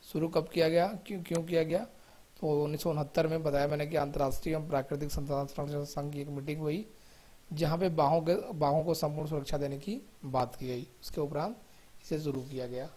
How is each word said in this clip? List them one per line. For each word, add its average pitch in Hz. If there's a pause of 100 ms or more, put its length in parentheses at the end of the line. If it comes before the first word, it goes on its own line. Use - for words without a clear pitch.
शुरू 160
कब 175
किया 160
गया, 170 (200)
क्यों, 196
क्यों 165
किया 165
गया, 165 (580)
तो 147
उन्नीस 151
सौ 175
उनहत्तर 151
में 160
बताया 143
मैंने 147
कि 160
अंतर्राष्ट्रीय 143
एवं 156
प्राकृतिक 143
संसाधन 139
संरक्षण 143
संघ 143
की 143
एक 143
मीटिंग 143
हुई, 156 (680)
जहाँ 156
पे 185
बाघों 156
के, 170 (180)
बाघों 151
को 165
संपूर्ण 151
सुरक्षा 151
देने 139
की 214 (240)
बात 127
की 135
गई। 123 (140)
उसके -
उपरांत 151 (420)
इसे 160
शुरू 139
किया 127
गया। 127